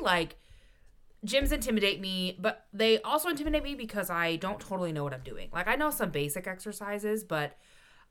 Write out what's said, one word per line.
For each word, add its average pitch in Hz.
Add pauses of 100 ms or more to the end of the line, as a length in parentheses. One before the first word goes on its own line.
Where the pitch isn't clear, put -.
like, 175 (880)
gyms 277
intimidate 220
me, 185
but -
they 220
also 302
intimidate 302
me 285
because 208
I 170
don't 190
totally 180
know 147
what 135
I'm 127
doing. 113
Like, 180
I 247
know 302
some 240
basic 147
exercises, 208
but 147 (540)